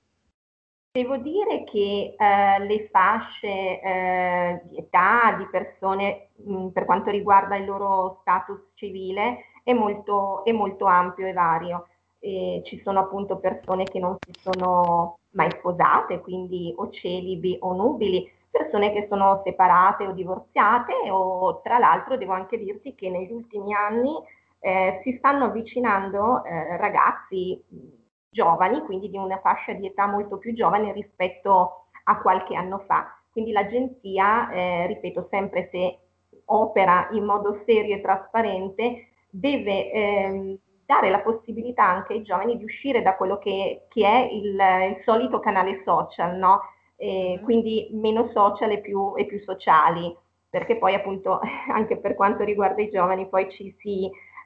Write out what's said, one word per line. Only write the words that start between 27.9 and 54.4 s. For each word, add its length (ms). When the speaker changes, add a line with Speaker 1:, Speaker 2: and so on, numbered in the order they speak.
Speaker 1:
giovani, 520
quindi 280
di 60
una 240
fascia 320
di 140
età 200
molto 320
più 160
giovane 380
rispetto 920
a 160
qualche 340
anno 320
fa. 300
Quindi 220
l'agenzia, 1000
eh, 360
ripeto, 440
sempre 420
se 260
opera 640
in 120
modo 400
serio 320
e 40
trasparente, 1080
deve, 640
ehm, 640
dare 260
la 100
possibilità 640
anche 300
ai 80
giovani 360
di 60
uscire 380
da 140
quello 220
che, 500
che 180
è 260
il, 260
il 60
solito 360
canale 440
social, 520
no? 240
E 420
Speaker 2:
Mhm. 60
Speaker 1:
quindi 480
meno 400
social 400
e 80
più, 360
e 100
più 180
sociali, 720
perché 280
poi 180
appunto 460
<laughs> 320
anche 240
per 180
quanto 300
riguarda 380
i 80
giovani 380
poi 240
ci 260
si, 320